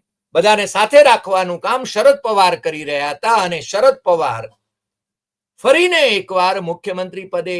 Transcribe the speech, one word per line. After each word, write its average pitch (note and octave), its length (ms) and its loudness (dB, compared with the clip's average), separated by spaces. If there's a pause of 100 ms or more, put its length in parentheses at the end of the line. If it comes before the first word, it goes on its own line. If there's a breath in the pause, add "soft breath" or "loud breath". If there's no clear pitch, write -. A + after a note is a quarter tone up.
(360)
બધાને G#3 300 2 (100)
સાથે G3 240 4 (100)
રાખવાનું F#3 560 0
કામ B3 160 -2 (120)
શરદ C4+ 300 4
પવાર G3 320 2 (100)
કરી D#3 260 -8
રહ્યા C#3+ 240 -4
હતા A#3 300 0
અને E3+ 140 -6 (100)
શરદ C4 280 2 (100)
પવાર C#3 360 -2 (1200)
ફરીને E4+ 380 2 (140)
એકવાર F#3+ 400 -2 (140)
મુખ્યમંત્રી F#3 640 -10
પદે F3 260 -6